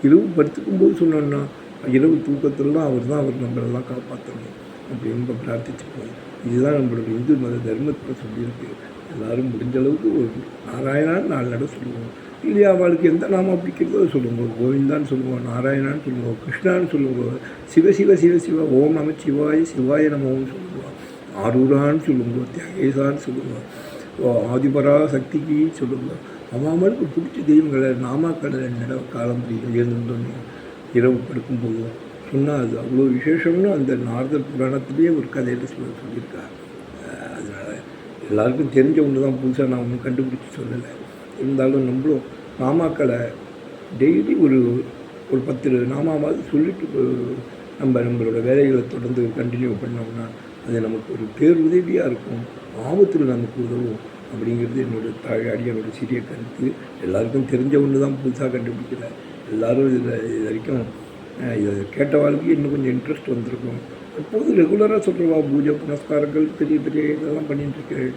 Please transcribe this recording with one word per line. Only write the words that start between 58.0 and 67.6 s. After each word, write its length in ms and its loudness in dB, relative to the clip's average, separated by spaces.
புதுசா 320 -4
கண்டுபிடிக்கல. 680 -6
எல்லாரும் 360 2
இதுல 380 0
இது 180 -2
வரைக்கும், 420 -2
அஹ், 180 -4
இதை 340 0
கேட்டவாளுக்கு 560 2
இன்னும் 240 2
கொஞ்சம் 200 0
இன்ட்ரெஸ்ட் 360 -4
வந்திருக்கும். 520 -4
எப்போதும் 400 2
ரெகுலரா 420 6
சொல்றவா 420 4
பூஜை 320 2
புனஸ்காரங்கள் 840 0
பெரிய 220 2
பெரிய 240 0
இதெல்லாம் 440 -2
பண்ணிட்டு 280 -4